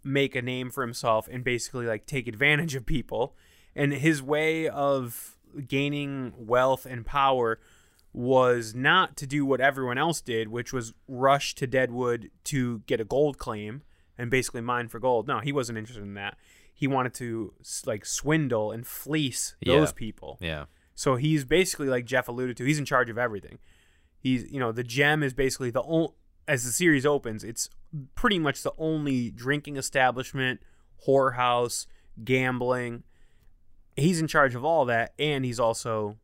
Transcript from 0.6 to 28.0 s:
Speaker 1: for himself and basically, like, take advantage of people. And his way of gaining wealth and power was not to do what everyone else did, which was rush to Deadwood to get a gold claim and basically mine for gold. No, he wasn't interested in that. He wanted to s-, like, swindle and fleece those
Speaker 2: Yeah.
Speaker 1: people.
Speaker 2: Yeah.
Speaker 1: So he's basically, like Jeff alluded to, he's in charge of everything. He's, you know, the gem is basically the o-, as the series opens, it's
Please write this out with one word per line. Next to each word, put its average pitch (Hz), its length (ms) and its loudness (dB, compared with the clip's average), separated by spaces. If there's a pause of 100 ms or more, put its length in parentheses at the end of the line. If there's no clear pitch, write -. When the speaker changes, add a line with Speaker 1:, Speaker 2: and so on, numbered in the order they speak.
Speaker 1:
for 131 140 -6
himself 117 480 0
and 127 120 -8
basically, 123 420 -2
like, 110 200 -4
take 131 220 -6
advantage 143 480 2
of 123 100 -8
people. 123 500 -2 (400)
And 143 180 2
his 143 280 2
way 156 460 0
of 135 720 -2 (300)
gaining 139 680 -2
wealth 127 500 2
and 123 200 -10
power 131 540 2 (520)
was 123 640 2
not 160 420 4
to 147 80 -10
do 143 200 0
what 135 140 4
everyone 131 380 2
else 156 240 0
did, 113 280 -2
which 120 220 -6
was 117 220 -6 (140)
rush 135 480 -2
to 143 100 -4
Deadwood 120 640 -2 (140)
to 123 420 -4
get 123 160 -2
a - 40 -2
gold 135 340 0
claim 107 420 -8 (380)
and 123 100 -6
basically 123 320 0
mine 120 260 -2
for 113 120 -12
gold. 117 280 2
No, 131 120 0
he 131 120 -2
wasn't 120 280 -2
interested 110 240 -12
in 101 100 -10
that. 101 240 -8 (380)
He 143 100 -4
wanted 131 300 0
to 113 460 -8
s-, - 260 -12
like, 107 180 -4
swindle 127 680 0
and 117 140 -8
fleece - 680 -4 (100)
those 147 240 6
Speaker 2:
Yeah. - 60 -8
Speaker 1:
people. - 460 -10
Speaker 2:
Yeah. 78 240 -4 (280)
Speaker 1:
So 135 220 2
he's 147 300 2
basically, 156 420 2
like 123 180 0
Jeff 127 220 0
alluded 123 300 -4
to, 123 80 -4
he's 151 120 4
in 143 80 -2
charge 127 240 2
of 110 80 -6
everything. 110 400 -4 (600)
He's, 131 320 0
you 139 80 -6
know, 120 120 0
the 120 120 -4
gem 143 400 2
is 131 100 -2
basically 131 380 0
the 123 100 0
o-, 160 320 0 (340)
as 127 180 0
the 123 60 -4
series 151 360 4
opens, 120 360 0
it's - 260 -8 (440)